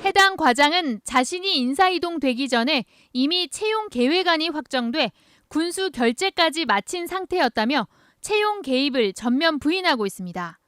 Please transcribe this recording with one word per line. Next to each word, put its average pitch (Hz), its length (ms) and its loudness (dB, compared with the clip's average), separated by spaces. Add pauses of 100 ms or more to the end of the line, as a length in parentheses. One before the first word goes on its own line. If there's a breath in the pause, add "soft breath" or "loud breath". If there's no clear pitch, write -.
해당 392 320 4
과장은 285 680 2
자신이 359 540 0
인사이동되기 277 920 0
전에 247 360 0 (280 soft breath)
이미 330 360 0
채용 427 400 -2
계획안이 320 600 2
확정돼 262 640 -2 (360 soft breath)
군수 349 440 -4
결재까지 311 760 0
마친 233 400 -2
상태였다며 294 800 -2 (320 soft breath)
채용 415 440 0
개입을 254 500 0
전면 277 460 0
부인하고 311 480 0
있습니다. 175 600 -10